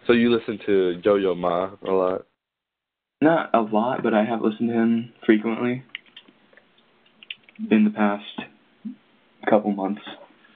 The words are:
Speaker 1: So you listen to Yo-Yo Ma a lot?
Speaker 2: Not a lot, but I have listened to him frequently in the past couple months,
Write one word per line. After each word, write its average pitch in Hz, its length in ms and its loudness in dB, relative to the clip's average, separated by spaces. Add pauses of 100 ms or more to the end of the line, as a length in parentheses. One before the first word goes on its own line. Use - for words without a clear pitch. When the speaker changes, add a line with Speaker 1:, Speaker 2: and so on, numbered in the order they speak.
Speaker 1:
So 120 60 4
you 120 220 4
listen 113 300 -6
to 92 380 0
Yo-Yo 98 320 2
Ma 90 360 -2 (160)
a 95 40 -2
lot? 92 340 0 (960)
Speaker 2:
Not 160 320 2
a 117 80 2
lot, 110 420 -2
but 113 100 0
I 107 120 2
have 117 160 -4
listened 113 280 -2
to 117 60 -4
him 117 380 0 (120)
frequently 113 580 0 (1900)
in 107 140 6
the 104 60 2
past 104 340 -2 (1200)
couple 104 220 2
months, 98 300 -4 (540)